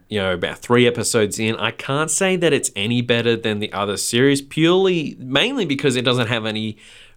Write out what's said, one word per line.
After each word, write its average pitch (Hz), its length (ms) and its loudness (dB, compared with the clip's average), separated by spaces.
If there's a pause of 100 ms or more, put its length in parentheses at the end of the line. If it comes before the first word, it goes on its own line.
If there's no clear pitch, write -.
(100)
you 107 80 -2
know, 95 160 0
about 78 240 -4
three 120 280 4
episodes 113 520 0
in, 110 180 -2
I 110 140 -2
can't 143 400 -4
say 190 260 0
that 170 160 2
it's 127 240 0
any 113 240 0
better 117 340 2
than 110 260 -2
the 104 120 -6
other 101 240 -2
series, 139 460 2
purely, 170 760 0
mainly 160 460 0
because 139 320 0
it 123 80 -2
doesn't 123 220 2
have 113 180 -2
any 107 320 -4 (400)